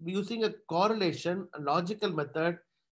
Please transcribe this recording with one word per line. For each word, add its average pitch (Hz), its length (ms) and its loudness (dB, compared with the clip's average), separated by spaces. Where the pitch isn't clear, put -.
using 202 400 -2
a 202 60 2
correlation, 180 880 2
a 147 60 -10
logical 175 500 0
method, 160 480 0